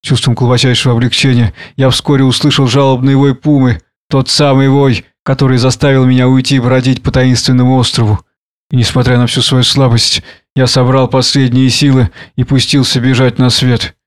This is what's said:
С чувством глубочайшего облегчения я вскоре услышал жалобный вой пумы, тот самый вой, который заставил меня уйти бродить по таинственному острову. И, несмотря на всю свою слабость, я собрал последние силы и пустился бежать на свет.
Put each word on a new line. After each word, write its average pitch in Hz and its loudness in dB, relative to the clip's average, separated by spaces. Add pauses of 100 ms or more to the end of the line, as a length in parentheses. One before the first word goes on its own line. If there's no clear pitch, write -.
С - -16
чувством 123 0
глубочайшего 123 0
облегчения 120 0 (240)
я 135 2
вскоре 135 0
услышал 135 0
жалобный 135 0
вой 135 2
пумы, 135 0 (280)
тот 135 -2
самый 135 2
вой, 135 0 (180)
который 131 0
заставил 131 0
меня 127 2
уйти 131 0
бродить 127 0
по 131 -2
таинственному 127 0
острову. 113 -2 (460)
И, - -4
несмотря 123 0
на 123 0
всю 123 -4
свою 127 0
слабость, 117 0 (320)
я 131 0
собрал 127 0
последние 131 0
силы 131 0 (240)
и 127 -2
пустился 131 -2
бежать 127 0
на 127 2
свет. 123 -2 (120)